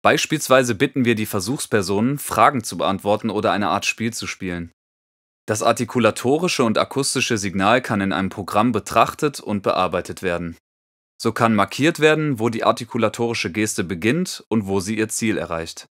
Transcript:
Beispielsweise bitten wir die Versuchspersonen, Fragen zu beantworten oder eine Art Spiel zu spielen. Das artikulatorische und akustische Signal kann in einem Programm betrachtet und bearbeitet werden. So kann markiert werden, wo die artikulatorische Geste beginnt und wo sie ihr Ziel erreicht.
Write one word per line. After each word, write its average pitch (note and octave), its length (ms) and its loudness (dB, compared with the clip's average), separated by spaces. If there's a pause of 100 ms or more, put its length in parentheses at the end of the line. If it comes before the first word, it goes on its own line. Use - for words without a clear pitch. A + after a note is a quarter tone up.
Beispielsweise C3 720 2
bitten C3+ 300 0
wir A#2+ 100 4
die G#2+ 100 -4
Versuchspersonen, G#2+ 920 -2
Fragen A#2+ 440 2
zu - 140 -8
beantworten G2 520 0
oder G2+ 220 0
eine F#2+ 180 0
Art G2 160 -2
Spiel A2+ 280 -4
zu - 140 -10
spielen. F2 440 -8 (760)
Das A2 160 -2
artikulatorische B2 1000 2
und A2 120 2
akustische B2 600 0
Signal G2 440 2
kann A2 200 -2
in G2 100 0
einem F#2 160 -2
Programm G#2 460 0
betrachtet A2+ 680 0
und G#2 240 -4
bearbeitet F2+ 580 -2
werden. F2 360 -4 (640)
So A#2 100 0
kann A2+ 240 4
markiert C3 460 2
werden, D3+ 360 4
wo A2 120 0
die A2+ 160 -4
artikulatorische A#2 840 0
Geste G#2+ 360 -2
beginnt G#2+ 640 -2
und G#2+ 180 0
wo G2 140 0
sie G#2+ 160 -4
ihr G#2+ 100 0
Ziel A2 300 -2
erreicht. E2 480 -8 (140)